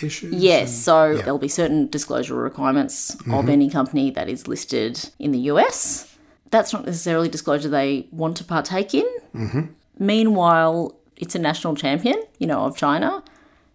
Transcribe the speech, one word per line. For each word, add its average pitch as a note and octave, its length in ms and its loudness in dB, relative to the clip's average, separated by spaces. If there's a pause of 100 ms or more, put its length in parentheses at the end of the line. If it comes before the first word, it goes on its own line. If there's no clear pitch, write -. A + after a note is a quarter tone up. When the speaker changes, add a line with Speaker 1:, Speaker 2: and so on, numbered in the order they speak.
Speaker 1:
issues E3 320 -6
Speaker 2:
Yes, E3+ 340 4
Speaker 1:
and A#2+ 80 -4
Speaker 2:
so D#3+ 360 6
Speaker 1:
Yeah. D3+ 100 -2
Speaker 2:
there'll C#3 160 -2
be C3+ 80 -4
certain D3+ 420 2
disclosure B2+ 460 -4
requirements C3 800 -2
of - 60 -16
Speaker 1:
Mm-hmm. B2 280 0
Speaker 2:
any C#3+ 220 4
company C3+ 400 0
that - 180 -6
is B2+ 200 -8
listed A#2+ 640 -4 (100)
in D3 100 -2
the C3 80 0 (140)
U E3 80 4
S. - 480 0 (420)
That's A3 220 2
not G#3 120 -6
necessarily E3+ 440 -2
disclosure D3+ 400 -2
they C#3 420 0
want E3 280 -4
to F3 60 -12
partake F#3 500 -2
in. G4+ 120 2 (260)
Speaker 1:
Mm-hmm. A2+ 280 -4 (400)
Speaker 2:
Meanwhile, F3 960 2 (200)
it's E3 200 -8
a - 20 -2
national D#3 380 -2
champion, E3+ 440 0 (180)
you - 100 -2
know, D3 160 0
of C3+ 120 -4
China. E3+ 460 0 (520)